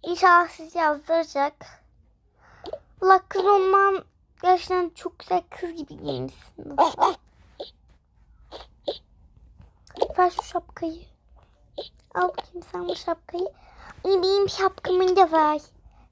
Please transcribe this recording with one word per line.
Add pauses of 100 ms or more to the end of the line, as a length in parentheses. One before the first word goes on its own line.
inşallah
sizi
yazdıracak. (1160)
Valla
kız
olman (380)
gerçekten
çok
güzel
kız
gibi
giyinmişsin. (3500)
Ver
şu
şapkayı. (1080)
Al
bakayım
sen
bu
şapkayı. (560)
Anne,
benim
şapkamı
da
ver. (520)